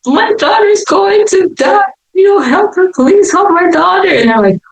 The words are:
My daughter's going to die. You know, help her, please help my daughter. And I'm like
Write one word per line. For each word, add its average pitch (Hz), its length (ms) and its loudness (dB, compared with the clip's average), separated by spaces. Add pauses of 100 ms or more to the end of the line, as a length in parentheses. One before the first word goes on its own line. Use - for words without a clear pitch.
My 415 320 -2
daughter's 415 480 0
going 403 420 0
to 381 220 0
die. 277 340 -2 (300)
You 381 140 2
know, 403 140 2
help 330 340 -2
her, 370 160 0
please 392 400 2
help 392 200 0
my 339 200 0
daughter. 370 380 0
And 240 220 0
I'm 226 100 0
like 196 200 0 (100)